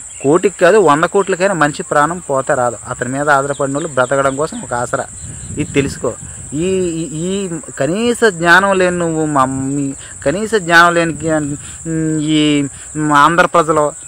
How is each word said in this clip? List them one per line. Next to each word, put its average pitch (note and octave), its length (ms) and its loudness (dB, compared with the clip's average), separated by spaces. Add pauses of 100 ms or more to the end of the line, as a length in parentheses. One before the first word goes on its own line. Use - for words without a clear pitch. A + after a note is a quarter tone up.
(240)
కోటికి F3 360 2
కాదు, F#3 180 6
వంద D#3 260 4
కోట్లకైనా F#3+ 500 0
మనిషి D3+ 300 0
ప్రాణం D3 360 0
పోతే C3+ 340 -2
రాదు. A#2+ 240 0 (100)
అతని B2 220 -6
మీద C#3 200 -2
ఆధారపడిన C#3 460 0
వాళ్ళు D#3+ 140 -4
బ్రతకడం C3+ 460 0
కోసం E3 260 -4
ఒక - 120 -8
ఆసరా. A#2+ 320 -4 (460)
ఇది D3+ 220 -6
తెలుసుకో. C3+ 400 -2 (400)
ఈ, D#3 140 -2
ఈ, E3+ 600 -4
ఈ G3 220 -4 (300)
కనీస A3 500 0
జ్ఞానం F3+ 480 4
లేని F3+ 200 2
నువ్వు E3 280 0
మా, C#3+ 200 2
మీ C3+ 480 -4 (320)
కనీస G#3 300 -2
జ్ఞానం E3+ 380 4
లేని E3 200 0
జ్ఞా-, D3+ 420 -2 (640)
ఈ D3+ 480 2 (280)
మా D3+ 240 4
ఆంధ్ర E3+ 260 6
ప్రజలు D#3 460 2 (160)